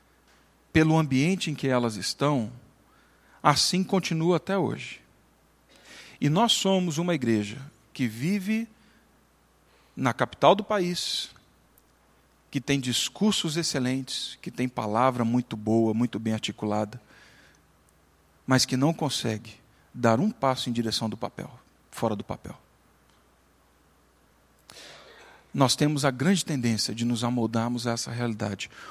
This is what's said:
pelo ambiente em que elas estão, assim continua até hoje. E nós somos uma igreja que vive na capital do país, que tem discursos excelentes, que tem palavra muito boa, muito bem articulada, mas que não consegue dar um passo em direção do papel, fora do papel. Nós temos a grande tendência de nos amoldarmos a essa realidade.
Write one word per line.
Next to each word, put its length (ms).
pelo 260
ambiente 520
em 60
que 120
elas 280
estão, 560
assim 420
continua 540
até 180
hoje. 460
E 80
nós 220
somos 480
uma 160
igreja 440
que 160
vive 600
na 180
capital 400
do 100
país, 680
que 100
tem 180
discursos 800
excelentes, 840
que 80
tem 180
palavra 560
muito 320
boa, 340
muito 280
bem 140
articulada, 680
mas 180
que 140
não 160
consegue 720
dar 240
um 100
passo 400
em 40
direção 360
do 60
papel, 340
fora 280
do 60
papel. 340
Nós 200
temos 300
a 80
grande 320
tendência 500
de 120
nos 180
amoldarmos 640
a 40
essa 200
realidade. 580